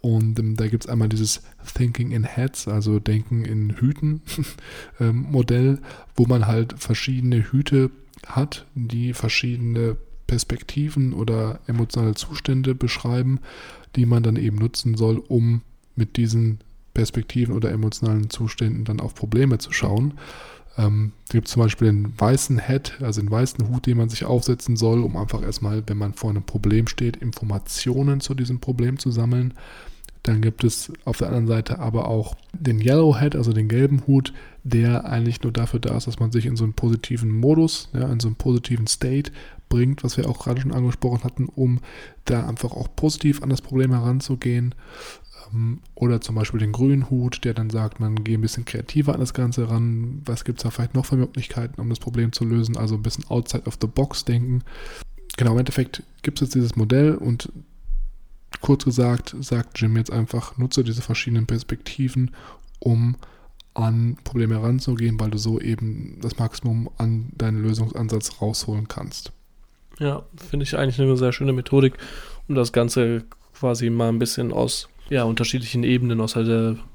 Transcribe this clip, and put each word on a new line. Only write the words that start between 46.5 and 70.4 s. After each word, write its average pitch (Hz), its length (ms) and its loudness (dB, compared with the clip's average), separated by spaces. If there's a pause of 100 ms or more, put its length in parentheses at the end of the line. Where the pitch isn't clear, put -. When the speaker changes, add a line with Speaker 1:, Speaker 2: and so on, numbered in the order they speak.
Speaker 1:
den 107 140 2
grünen 135 360 2
Hut, 123 340 0
der 117 120 0
dann 113 160 -2
sagt, 110 280 -2
man 107 240 0
geht 110 140 0
ein 110 40 0
bisschen 117 240 -2
kreativer 143 500 0
an 127 60 -2
das 127 120 -2
Ganze 120 380 0
ran. 117 540 0
Was 117 200 -4
gibt's 120 160 -4
da 117 80 -2
vielleicht - 240 -4
noch 127 140 2
für 131 80 0
Möglichkeiten, 123 680 -4
um 117 80 -2
das 113 80 -2
Problem 117 340 -2
zu - 140 -2
lösen? 113 320 2
Also 110 160 -2
ein 107 80 -2
bisschen - 260 -4
outside 120 380 -2
of - 160 -8
the 110 60 0
box - 360 -2
denken. 123 380 2 (760)
Genau, 117 160 4
im 120 60 4
Endeffekt 127 440 -2 (180)
gibt's - 200 -2
jetzt 127 120 0
dieses 120 220 2
Modell 127 400 6
und - 340 -2 (1120)
kurz 139 260 4
gesagt, 123 540 2
sagt 120 400 -4
Jim 110 180 2
jetzt 113 140 -2
einfach, 113 460 -2
nutze 127 260 0
diese 117 180 -2
verschiedenen 117 460 0
Perspektiven, 127 840 -2 (480)
um 117 360 2 (580)
an 113 520 0
Probleme 113 340 0
heranzugehen, 117 600 0
weil 110 120 -2
du 107 60 -4
so 110 220 -2
eben 110 600 -4
das 113 160 -6
Maximum 117 600 -2
an 113 400 -2
deinen 110 240 0
Lösungsansatz 110 800 -2
rausholen 107 480 -2
kannst. - 420 -10 (680)
Speaker 2:
Ja, 143 240 -2 (120)
finde 147 280 -4